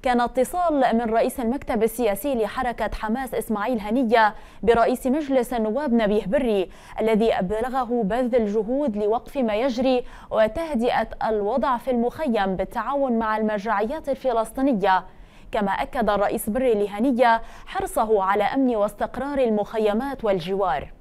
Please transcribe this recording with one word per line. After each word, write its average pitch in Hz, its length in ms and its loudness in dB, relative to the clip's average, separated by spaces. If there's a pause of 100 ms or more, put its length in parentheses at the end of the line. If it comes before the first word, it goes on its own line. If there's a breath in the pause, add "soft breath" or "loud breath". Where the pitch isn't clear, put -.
كان 247 180 2
اتصال 262 760 2
من 226 160 -2
رئيس 247 260 0
المكتب 233 420 -2
السياسي 226 520 0
لحركة 233 560 -2 (100)
حماس 233 340 -4
إسماعيل 220 460 -2
هنية 220 540 4 (280 loud breath)
برئيس 233 440 4
مجلس 262 460 2
النواب 233 400 0
نبيه 214 340 2
بري، 220 440 2 (300 loud breath)
الذي 220 380 2
أبلغه 233 640 -2
بذل 233 340 0
الجهود 220 600 0
لوقف 214 400 -2
ما 226 180 0
يجري 247 500 0 (260 loud breath)
وتهدئة 226 760 0 (180)
الوضع 220 500 0
في 247 140 -6
المخيم 233 680 0
بالتعاون 247 600 -2
مع 220 180 0
المرجعيات 214 720 -2
الفلسطينية. 226 960 2 (480 loud breath)
كما 202 180 0
أكد 214 400 -2
الرئيس 208 400 0
بري 247 240 2
لهنية 226 680 2 (240 loud breath)
حرصه 226 560 0
على 202 220 2
أمن 254 320 0
واستقرار 247 640 -4
المخيمات 220 840 0
والجوار. 185 640 -2 (120)